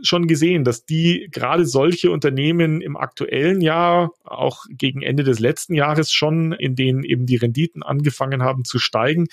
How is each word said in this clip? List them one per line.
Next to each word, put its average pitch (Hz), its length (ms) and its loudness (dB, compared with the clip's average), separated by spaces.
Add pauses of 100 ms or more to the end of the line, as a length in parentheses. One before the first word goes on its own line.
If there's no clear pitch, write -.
schon 175 240 2
gesehen, 160 380 2
dass 120 200 0
die, 170 460 0
gerade 139 340 0
solche 156 460 2
Unternehmen 156 720 0
im 147 160 -8
aktuellen 143 640 -2
Jahr, 170 500 2 (140)
auch 131 440 -4
gegen 139 340 -4
Ende 135 200 0
des 131 160 2
letzten 139 360 -2
Jahres 151 360 0
schon, 160 420 0
in 135 220 -4
denen 131 300 0
eben 127 200 -2
die 123 120 2
Renditen 120 480 -2
angefangen 135 580 -2
haben 131 220 0
zu 120 160 -2
steigen, 156 520 0